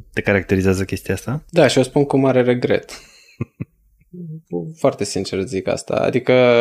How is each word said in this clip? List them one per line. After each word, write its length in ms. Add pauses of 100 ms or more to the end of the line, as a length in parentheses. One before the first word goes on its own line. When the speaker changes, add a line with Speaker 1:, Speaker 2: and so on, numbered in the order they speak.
(140)
Speaker 1:
te 80
caracterizează 640
chestia 280
asta? 360
Speaker 2:
Da, 180
și 100
o 60
spun 220
cu 120
mare 240
regret. 500
<laughs> 80 (1800)
Foarte 240
sincer 380
zic 260
asta. 260
Adică 400 (280)